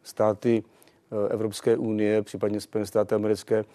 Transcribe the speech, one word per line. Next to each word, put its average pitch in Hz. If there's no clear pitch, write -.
státy, 110
eh, 104
Evropské 110
unie, 107
případně 104
Spojené 107
státy 107
americké, 107